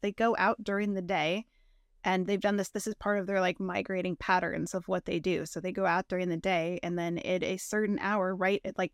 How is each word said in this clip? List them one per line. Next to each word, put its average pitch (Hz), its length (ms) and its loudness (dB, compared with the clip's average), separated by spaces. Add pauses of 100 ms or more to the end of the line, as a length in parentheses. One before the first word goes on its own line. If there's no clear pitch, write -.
they 202 100 0
go 226 260 2
out 208 260 2
during 202 300 0
the 190 80 -2
day, 175 440 0 (580)
and 185 240 2
they've 202 140 2
done 208 160 4
this, 196 120 -2
this - 180 -6
is 214 80 -4
part 202 240 0
of 185 80 -4
their, 196 140 2
like, 185 200 2
migrating 185 560 -2
patterns 175 560 0
of 180 160 -6
what 180 160 -2
they 175 140 0
do. 165 260 0
So - 160 -8
they 185 100 -4
go 190 140 0
out 175 240 2
during 180 200 -2
the 170 80 0
day, 175 460 0
and 175 160 -2
then 170 200 -2
at 185 240 -2
a 185 140 0
certain 208 420 0
hour, 190 360 0
right 185 300 2
at, 190 120 -6
like, 185 160 0